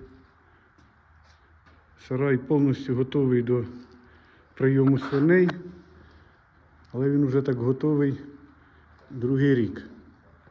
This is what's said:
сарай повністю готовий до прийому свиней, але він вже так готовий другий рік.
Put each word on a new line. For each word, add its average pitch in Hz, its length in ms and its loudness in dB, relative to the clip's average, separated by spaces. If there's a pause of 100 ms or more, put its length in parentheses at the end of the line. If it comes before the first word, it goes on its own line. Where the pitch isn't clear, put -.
(2000)
сарай 131 280 -2
повністю 139 580 0
готовий 131 480 0
до 120 220 -2 (920)
прийому 135 440 4
свиней, 165 520 2 (1400)
але 135 180 -2
він 143 160 2
вже 131 160 0
так 131 140 -2
готовий 139 640 -2 (880)
другий 135 440 0
рік. 110 280 -2 (680)